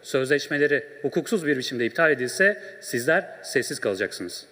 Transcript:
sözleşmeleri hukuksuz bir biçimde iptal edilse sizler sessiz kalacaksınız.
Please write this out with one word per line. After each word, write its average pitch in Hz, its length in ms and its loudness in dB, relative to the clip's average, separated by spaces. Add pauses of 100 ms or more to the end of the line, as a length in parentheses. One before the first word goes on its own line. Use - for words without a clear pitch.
sözleşmeleri 143 840 2 (160)
hukuksuz 160 440 0
bir 143 120 2
biçimde 123 280 -2
iptal 160 240 4
edilse 147 520 2 (180)
sizler 143 440 0 (180)
sessiz 131 360 -2
kalacaksınız. 95 720 -4